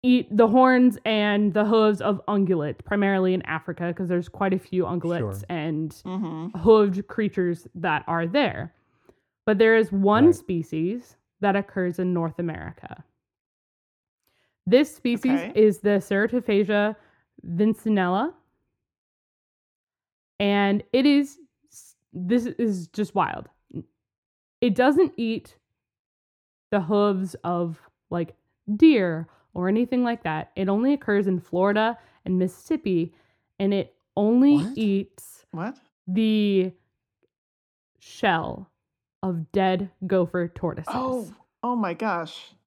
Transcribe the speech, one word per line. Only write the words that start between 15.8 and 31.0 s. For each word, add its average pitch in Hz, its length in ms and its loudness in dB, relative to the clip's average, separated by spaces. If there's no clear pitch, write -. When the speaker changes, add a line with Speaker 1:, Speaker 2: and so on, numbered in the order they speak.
Speaker 1:
the 202 200 0
Ceratophaga 208 960 -2
vincinella, 208 880 0
and 202 420 2
it 262 140 4
is, 285 320 2
this 220 340 -2
is 208 420 -4
just - 260 -6
wild. - 340 -2
It 233 140 2
doesn't 285 420 4
eat 226 400 -6
the 202 100 0
hooves 190 640 -2
of, 175 340 -4
like, 170 240 -6
deer 185 520 4
or 180 160 -2
anything 247 340 0
like 233 220 -2
that. 156 320 -6
It 190 120 -2
only 226 260 2
occurs 208 320 0